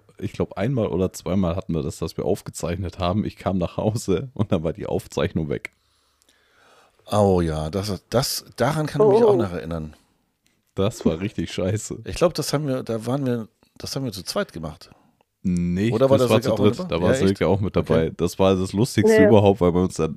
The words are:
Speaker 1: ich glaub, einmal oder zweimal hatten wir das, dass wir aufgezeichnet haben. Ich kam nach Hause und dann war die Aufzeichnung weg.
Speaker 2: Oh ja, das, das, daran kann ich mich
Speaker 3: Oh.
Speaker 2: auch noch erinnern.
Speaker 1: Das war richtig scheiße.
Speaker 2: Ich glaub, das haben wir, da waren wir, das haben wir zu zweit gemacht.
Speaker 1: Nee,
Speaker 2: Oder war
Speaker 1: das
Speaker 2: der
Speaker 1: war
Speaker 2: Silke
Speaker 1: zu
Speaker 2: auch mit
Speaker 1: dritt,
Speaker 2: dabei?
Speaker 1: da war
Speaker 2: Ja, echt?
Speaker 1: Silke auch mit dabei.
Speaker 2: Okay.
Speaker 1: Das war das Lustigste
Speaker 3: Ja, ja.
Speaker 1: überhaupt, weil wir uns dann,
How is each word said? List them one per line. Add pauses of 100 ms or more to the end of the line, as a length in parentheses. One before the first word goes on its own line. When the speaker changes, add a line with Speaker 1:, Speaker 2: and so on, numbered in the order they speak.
(180)
Speaker 1:
ich
glaub,
einmal
oder
zweimal
hatten
wir
das,
dass
wir
aufgezeichnet
haben.
Ich
kam
nach
Hause
und
dann
war
die
Aufzeichnung
weg. (1400)
Speaker 2:
Oh
ja,
das,
das, (120)
daran
kann
ich
mich
Speaker 3:
Oh.
Speaker 2:
auch
noch
erinnern. (800)
Speaker 1:
Das
war
richtig
scheiße.
Speaker 2:
Ich
glaub,
das
haben
wir,
da
waren
wir, (280)
das
haben
wir
zu
zweit
gemacht. (540)
Speaker 1:
Nee,
Speaker 2:
Oder
war
Speaker 1:
das
Speaker 2:
der
Speaker 1:
war
Speaker 2:
Silke
Speaker 1:
zu
Speaker 2:
auch
mit
Speaker 1:
dritt,
Speaker 2:
dabei?
Speaker 1:
da
war
Speaker 2:
Ja,
echt?
Speaker 1:
Silke
auch
mit
dabei.
Speaker 2:
Okay.
Speaker 1:
Das
war
das
Lustigste
Speaker 3:
Ja,
ja.
Speaker 1:
überhaupt,
weil
wir
uns
dann,